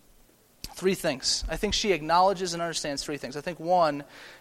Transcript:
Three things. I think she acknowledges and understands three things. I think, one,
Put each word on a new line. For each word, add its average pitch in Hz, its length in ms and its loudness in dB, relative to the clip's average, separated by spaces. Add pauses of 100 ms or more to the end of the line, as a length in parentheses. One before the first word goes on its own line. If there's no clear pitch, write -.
(720)
Three 185 200 0
things. 143 560 -2
I 160 60 -4
think 196 180 -2
she 214 180 0
acknowledges 175 640 4
and 170 80 -4
understands 151 420 -4
three 147 140 -6
things. 131 180 -8
I 147 60 -8
think, 170 180 -8
one, 156 440 2 (380)